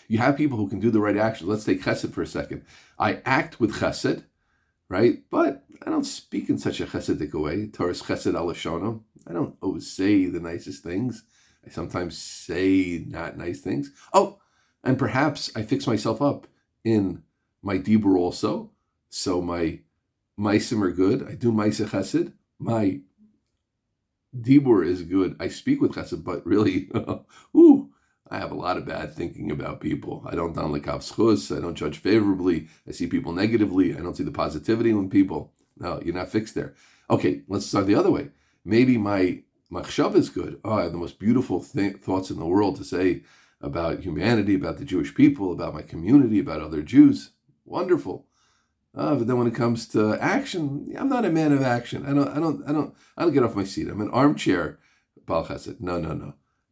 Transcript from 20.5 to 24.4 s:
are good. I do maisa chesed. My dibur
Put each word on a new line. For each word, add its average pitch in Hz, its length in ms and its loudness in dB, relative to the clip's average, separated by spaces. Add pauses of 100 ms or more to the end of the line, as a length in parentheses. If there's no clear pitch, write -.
are 92 80 2
good. 95 380 0
I - 60 -12
do 120 180 0
maisa 107 340 0
chesed. 117 460 -2 (260)
My 104 420 0 (1400)
dibur 123 480 6